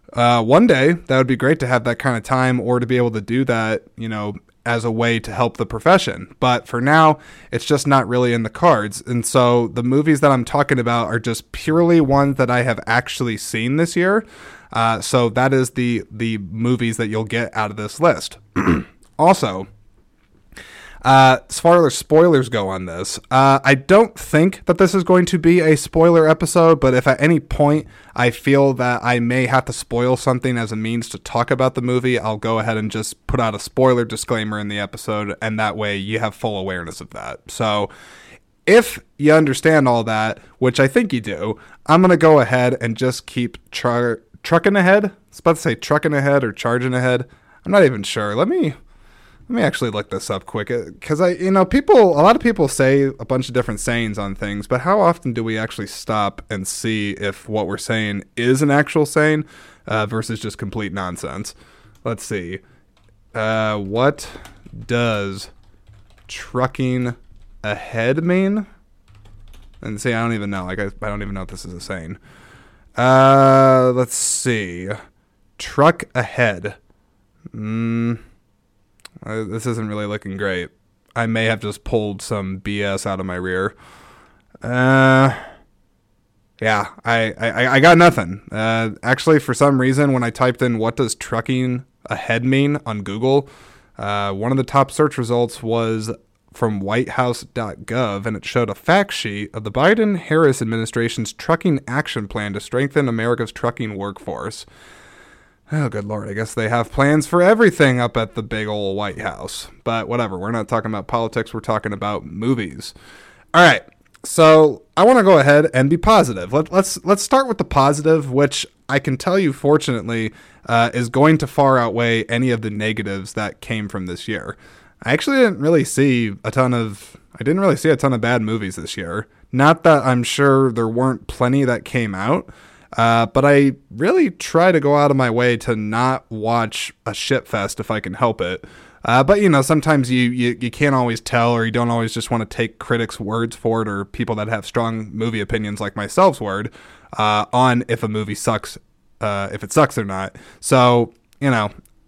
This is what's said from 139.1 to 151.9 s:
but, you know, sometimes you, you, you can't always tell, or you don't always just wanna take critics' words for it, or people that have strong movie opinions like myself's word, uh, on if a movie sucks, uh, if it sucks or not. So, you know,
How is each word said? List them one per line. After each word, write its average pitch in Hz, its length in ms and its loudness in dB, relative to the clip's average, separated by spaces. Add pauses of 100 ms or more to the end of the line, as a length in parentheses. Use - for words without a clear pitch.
but, 196 180 4
you 202 60 4
know, 147 140 4
sometimes 143 500 0
you, 127 200 0
you, 123 280 -2
you 120 100 -6
can't 143 260 0
always 120 260 -2
tell, 120 320 0
or 117 100 0
you 113 80 -4
don't 120 200 -2
always 117 220 -2
just - 160 -8
wanna 113 160 -2
take 113 340 -6
critics' 117 400 -4
words 117 360 -4
for 113 260 -2
it, 107 60 -4
or 101 160 -6
people 113 320 -6
that 107 140 -6
have 110 160 -6
strong 113 500 -4
movie 110 240 -4
opinions 104 400 -6
like 101 160 -8
myself's 139 460 0
word, 104 320 -6 (440)
uh, 107 360 0
on 123 340 2
if 113 160 -4
a 113 60 -4
movie 107 260 -6
sucks, - 420 -6 (440)
uh, 101 320 -4
if 104 100 -12
it 104 80 -14
sucks 151 260 2
or 117 60 -4
not. 95 320 -8 (240)
So, 120 540 2 (260)
you 139 120 0
know, 107 180 0 (380)